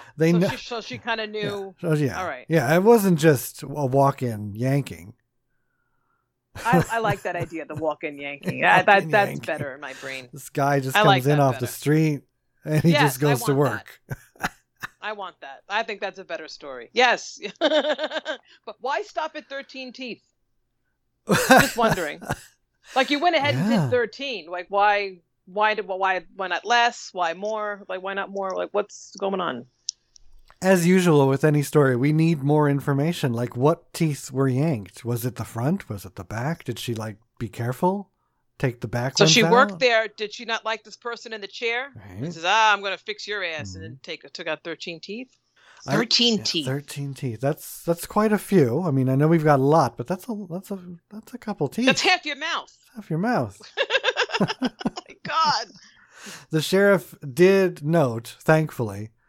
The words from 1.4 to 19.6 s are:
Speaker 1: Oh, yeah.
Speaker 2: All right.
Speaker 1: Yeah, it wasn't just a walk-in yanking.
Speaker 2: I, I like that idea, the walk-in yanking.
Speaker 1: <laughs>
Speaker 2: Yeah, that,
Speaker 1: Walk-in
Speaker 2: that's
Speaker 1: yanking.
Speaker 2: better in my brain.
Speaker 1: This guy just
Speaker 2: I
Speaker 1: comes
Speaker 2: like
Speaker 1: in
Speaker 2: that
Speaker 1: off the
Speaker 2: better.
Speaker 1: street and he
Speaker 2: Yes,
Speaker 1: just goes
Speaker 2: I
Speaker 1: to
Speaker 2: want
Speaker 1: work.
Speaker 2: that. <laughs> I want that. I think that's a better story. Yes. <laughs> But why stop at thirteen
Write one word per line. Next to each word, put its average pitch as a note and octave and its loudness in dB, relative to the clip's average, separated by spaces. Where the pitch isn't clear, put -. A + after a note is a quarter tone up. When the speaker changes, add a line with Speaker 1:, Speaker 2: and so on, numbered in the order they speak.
Speaker 1:
Oh, D#3+ 0
yeah. D3 0
Speaker 2:
All F3+ -6
right. B2+ -10
Speaker 1:
Yeah, D3 2
it F#3 4
wasn't G3 6
just D3 2
a C#3+ -4
walk-in B2 0
yanking. A#2 -4
Speaker 2:
I, B3 2
I A#3 0
like G3+ -2
that F3+ -4
idea, E3+ -8
the D#3 -12
walk-in D3+ -6
yanking. C#3+ -8
Speaker 1:
<laughs> - -8
Speaker 2:
Yeah, F#3 4
that, F#3 -14
Speaker 1:
Walk-in F3 2
Speaker 2:
that's G3+ 2
Speaker 1:
yanking. C#3 -10
Speaker 2:
better C#3+ -8
in C#3+ -18
my C3+ -14
brain. C3 -14
Speaker 1:
This - -18
guy C#3 0
just C3+ -2
Speaker 2:
I G#3 4
Speaker 1:
comes G#3+ 6
Speaker 2:
like F#3+ 4
Speaker 1:
in C#3+ 4
Speaker 2:
that D3 4
Speaker 1:
off C3+ 4
the A#2+ -4
Speaker 2:
better. - -8
Speaker 1:
street D3+ 2
and D3+ 0
he D#3+ 6
Speaker 2:
Yes, B3+ 4
Speaker 1:
just B2+ -10
goes C#3+ 2
Speaker 2:
I - -6
Speaker 1:
to C#3+ 4
Speaker 2:
want C3+ 4
Speaker 1:
work. - -12
Speaker 2:
that. - -6
<laughs> - -18
I G#3 -8
want F#3+ -14
that. C#3 -18
I G#3 0
think G3+ -10
that's F#3+ -8
a F#3 -14
better D#3+ -10
story. C3 -14
Yes. A3+ 0
<laughs> - -16
But D4 -4
why C#4+ -6
stop D#4+ -10
at D4+ -16
thirteen C4+ -14